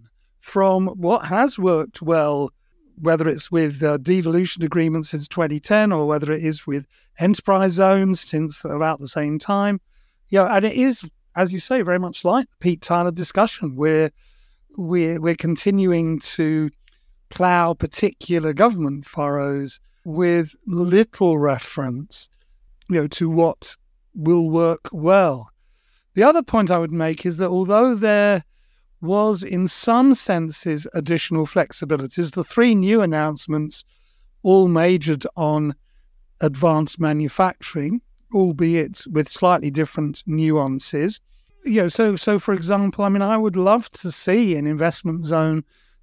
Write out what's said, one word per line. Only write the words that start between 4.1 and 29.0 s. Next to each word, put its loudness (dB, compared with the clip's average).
agreements -2
since -8
twenty -4
ten 2
or 0
whether 0
it -6
is -4
with -4
enterprise 2
zones 2
since -6
about -4
the -12
same -4
time. -2
You 2
know, 6
and 0
it -2
is, 0
as 0
you -6
say, -2
very 0
much -6
like 0
the -20
Pete -2
Tyler 0
discussion. -2
We're, 2
we're, -2
we're 0
continuing 0
to -2
plough 2
particular -2
government 0
furrows -4
with 0
little 2
reference, -4
you 2
know, -2
to -4
what 0
will 2
work 0
well. 2
The 2
other 6
point 0
I 2
would -2
make -4
is -4
that -2
although 2
there 2